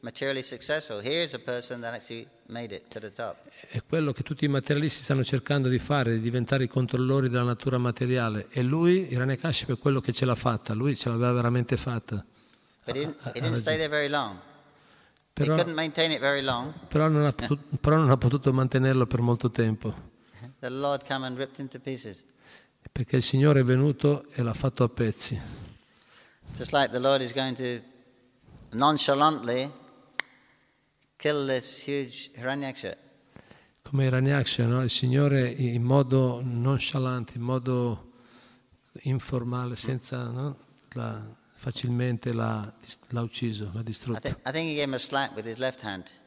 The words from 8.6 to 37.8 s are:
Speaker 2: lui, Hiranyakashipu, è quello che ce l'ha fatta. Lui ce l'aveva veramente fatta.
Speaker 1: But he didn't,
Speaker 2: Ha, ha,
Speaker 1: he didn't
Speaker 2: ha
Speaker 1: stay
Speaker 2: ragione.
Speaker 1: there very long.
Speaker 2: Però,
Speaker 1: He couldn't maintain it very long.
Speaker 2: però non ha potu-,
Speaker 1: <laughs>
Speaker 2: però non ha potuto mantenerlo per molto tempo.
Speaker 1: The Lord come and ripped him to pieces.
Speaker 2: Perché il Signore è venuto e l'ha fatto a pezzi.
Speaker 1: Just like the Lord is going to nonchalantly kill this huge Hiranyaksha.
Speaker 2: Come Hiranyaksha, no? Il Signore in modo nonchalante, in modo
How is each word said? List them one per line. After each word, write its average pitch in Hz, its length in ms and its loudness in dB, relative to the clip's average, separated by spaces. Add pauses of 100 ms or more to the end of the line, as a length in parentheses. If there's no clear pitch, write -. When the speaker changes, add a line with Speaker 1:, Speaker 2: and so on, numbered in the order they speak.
Speaker 2:
lui, 165 480 4
Hiranyakashipu, 131 600 0
è 117 60 -2
quello 135 220 2
che - 120 -2
ce 131 140 2
l'ha 123 80 4
fatta. 110 400 -2
Lui 131 200 0
ce - 140 -2
l'aveva 120 240 2
veramente 120 460 2
fatta. 117 380 -6 (680)
Speaker 1:
But 123 120 -6
he - 20 -4
didn't, 151 240 -4
Speaker 2:
Ha, 127 60 -8
ha, 113 60 -8
Speaker 1:
he 120 60 -2
didn't 120 140 0
Speaker 2:
ha - 20 2
Speaker 1:
stay 156 200 2
Speaker 2:
ragione. - 20 -2
Speaker 1:
there 160 100 0
very 147 220 0
long. 117 280 -2 (920)
Speaker 2:
Però, 147 220 2
Speaker 1:
He - 20 4
couldn't 170 200 2
maintain 160 340 0
it 143 100 0
very 139 220 2
long. 135 320 -2 (140)
Speaker 2:
però 151 200 2
non 151 160 4
ha 143 80 4
potu-, 135 260 -2 (140)
Speaker 1:
<laughs> 139 80 -4
Speaker 2:
però 151 160 4
non 156 140 6
ha 131 80 8
potuto 131 340 2
mantenerlo 131 540 4
per 120 140 0
molto 120 300 2
tempo. 110 640 -2 (480)
Speaker 1:
The 127 80 -8
Lord 139 380 -2
come 135 200 -4
and 127 120 -6
ripped 135 200 -8
him 139 100 -8
to 127 100 -14
pieces. 123 460 -10 (680)
Speaker 2:
Perché - 240 -2
il 123 60 4
Signore 139 380 6
è 127 40 6
venuto 143 680 4
e 131 100 -4
l'ha 117 120 0
fatto 127 300 0
a 117 60 2
pezzi. - 500 -2 (1160)
Speaker 1:
Just 123 160 -8
like 139 180 6
the 120 100 -2
Lord 135 220 4
is 120 100 -4
going 131 240 -2
to 123 240 -4 (960)
nonchalantly 139 920 2 (1500)
kill 147 280 -2
this 131 400 -4
huge 139 500 -8
Hiranyaksha. 131 580 -6 (880)
Speaker 2:
Come 135 240 0
Hiranyaksha, 131 600 2
no? 123 160 2
Il 120 80 0
Signore 135 580 4
in 120 340 -2
modo 127 600 4
nonchalante, 127 960 -2
in 120 60 -6
modo 123 720 -2 (880)